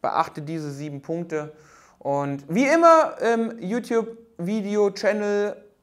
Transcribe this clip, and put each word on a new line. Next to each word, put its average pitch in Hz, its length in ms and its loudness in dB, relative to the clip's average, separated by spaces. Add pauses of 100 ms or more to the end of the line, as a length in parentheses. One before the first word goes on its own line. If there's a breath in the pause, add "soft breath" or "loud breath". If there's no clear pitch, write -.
beachte - 400 -2
diese 151 300 -8
sieben 143 320 -10
Punkte. 160 500 -6 (460 soft breath)
Und 139 500 -4
wie 220 160 2
immer 330 560 6
im 226 380 0
YouTube-Video-Channel 208 2000 -2 (280)